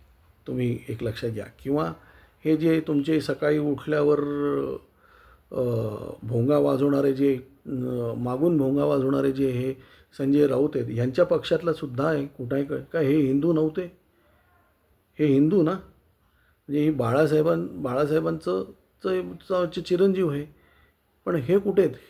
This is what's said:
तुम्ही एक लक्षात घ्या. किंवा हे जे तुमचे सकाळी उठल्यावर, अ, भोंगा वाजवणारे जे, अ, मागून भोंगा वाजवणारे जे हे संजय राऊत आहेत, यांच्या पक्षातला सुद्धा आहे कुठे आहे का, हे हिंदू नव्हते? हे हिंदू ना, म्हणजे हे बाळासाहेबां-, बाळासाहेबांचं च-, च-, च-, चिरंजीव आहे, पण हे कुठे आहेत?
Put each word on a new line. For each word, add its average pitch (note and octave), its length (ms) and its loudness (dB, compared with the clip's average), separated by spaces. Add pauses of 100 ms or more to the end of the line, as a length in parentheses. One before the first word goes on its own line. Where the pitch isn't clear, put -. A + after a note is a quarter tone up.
(480)
तुम्ही B2 320 -2 (100)
एक A#2+ 140 -8
लक्षात A2+ 260 -4
घ्या. G#2+ 160 -8 (180)
किंवा D3 300 -2 (520)
हे D#3 120 4
जे D#3+ 300 2
तुमचे D3+ 340 0
सकाळी D3+ 360 0
उठल्यावर, D3 640 0 (1300)
अ, B2+ 120 -2 (600)
भोंगा A#2+ 340 2
वाजवणारे C#3 560 2
जे, C#3 220 2 (300)
अ, B2 520 -4
मागून C3 400 0
भोंगा C#3 260 2
वाजवणारे C#3 480 2
जे C3+ 180 0
हे B2+ 240 -2 (440)
संजय C#3+ 300 4
राऊत C3+ 280 2
आहेत, A#2+ 220 -4
यांच्या B2+ 280 0
पक्षातला E3 480 0
सुद्धा C#3 340 -4
आहे D3 180 -2
कुठे C3+ 300 -8
आहे C#3 80 0
का, C#3+ 360 -6
हे D3 220 2
हिंदू C#3+ 320 2
नव्हते? D#3 440 -2 (1200)
हे D3+ 60 2
हिंदू D3+ 380 4
ना, D#3 80 2
म्हणजे - 1120 -8
हे D#3 80 2
बाळासाहेबां-, D3+ 800 2
बाळासाहेबांचं D#3+ 960 -2 (400)
च-, F#3 160 0 (280)
च-, F#3+ 40 0
च-, F3+ 260 -2
चिरंजीव F#3 500 2
आहे, C#3+ 160 -4 (800)
पण F3+ 100 0
हे E3 240 2
कुठे G3 220 2
आहेत? D3+ 140 0 (140)